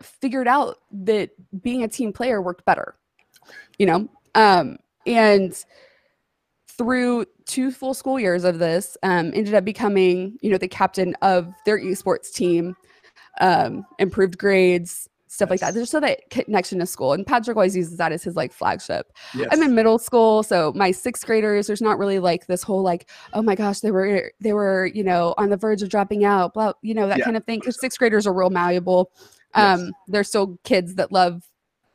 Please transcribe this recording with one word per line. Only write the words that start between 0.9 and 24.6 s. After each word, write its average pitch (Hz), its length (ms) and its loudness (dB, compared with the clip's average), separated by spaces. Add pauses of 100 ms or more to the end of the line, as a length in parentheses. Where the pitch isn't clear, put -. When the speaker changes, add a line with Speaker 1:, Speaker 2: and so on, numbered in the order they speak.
Speaker 1:
that 202 400 -2 (320)
being 247 200 -2
a 226 60 -4
team 220 240 -6
player 233 300 -2
worked 180 220 -8
better, - 300 0 (840)
you 202 80 4
know? 180 220 2 (260)
Um, 190 440 4 (280)
and 208 560 2 (1080)
through 247 580 -2 (200)
two 262 240 -2
full 262 240 -6
school 269 240 -4
years 180 260 0
of 175 140 0
this, 170 440 -2
um, 175 320 0
ended 208 200 0
up 190 100 4
becoming, 190 760 0
you 214 100 -2
know, 190 80 2
the 185 100 -4
captain 185 540 -2
of 180 300 2 (140)
their 208 120 2
esports - 540 -4
team, 175 440 -2 (640)
um, 180 440 0 (140)
improved 185 400 0
grades, 180 680 0 (240)
stuff - 160 -2
like 190 120 -2
that. 170 80 -2
Speaker 2:
Yes. - 60 -6
Speaker 1:
There's 233 160 -6
so 311 100 0
that - 280 -4
connection 202 520 -4
to 175 60 -2
school, 135 280 -2
and 196 120 -6
Patrick 240 300 -2
always 196 180 2
uses 175 220 -4
that 165 160 -2
as 170 100 -8
his, 170 140 -8
like, 156 160 -4
flagship. - 580 -6 (240)
Speaker 2:
Yes. - 160 -4
Speaker 1:
I'm 311 120 2
in 269 120 4
middle 226 240 4
school, 220 440 4
so 170 340 0
my 190 140 2
sixth - 340 -6
graders, 208 420 0
there's 208 140 -4
not 214 180 0
really, 196 200 0
like, 180 300 0
this 180 140 -2
whole, 190 200 -2
like, 175 260 -2 (240)
"Oh 214 80 -4
my 214 140 2
gosh, 202 260 -2
they 214 100 -2
were, 190 500 0
they 214 120 0
were, 196 400 0